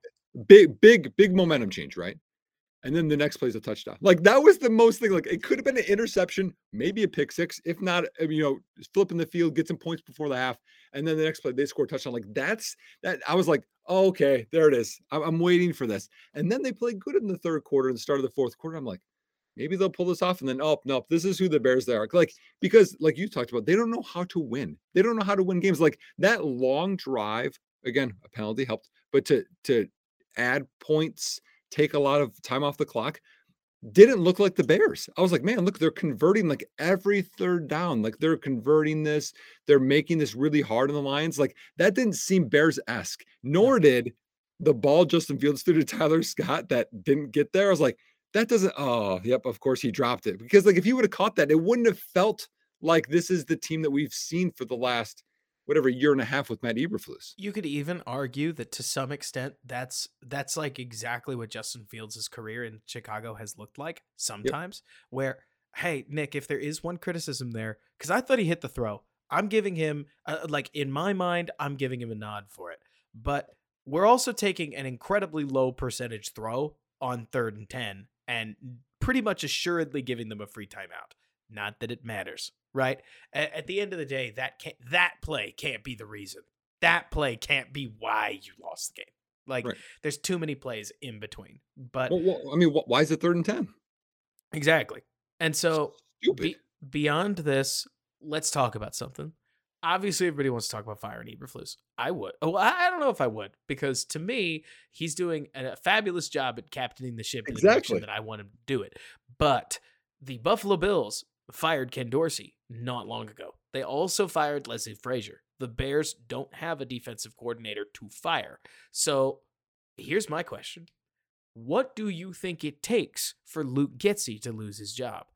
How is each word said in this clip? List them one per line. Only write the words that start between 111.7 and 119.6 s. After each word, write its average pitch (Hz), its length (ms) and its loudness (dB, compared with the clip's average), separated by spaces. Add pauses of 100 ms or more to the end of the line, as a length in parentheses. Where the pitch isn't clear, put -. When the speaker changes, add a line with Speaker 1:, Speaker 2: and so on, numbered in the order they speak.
Speaker 2:
Ken 123 180 -8
Dorsey 147 440 -2 (140)
not 117 400 -10
long 113 220 -10
ago. - 240 -18 (180)
They 131 100 -6
also 175 460 -2
fired 147 400 -2
Leslie 113 260 -10
Frazier. 120 480 -8 (160)
The 131 80 -8
Bears 135 460 -2
don't - 420 -12
have 156 280 -8
a - 20 -10
defensive 120 540 -12
coordinator 113 560 -8
to 104 160 -18
fire. - 500 -6 (320)
So 139 480 0 (560)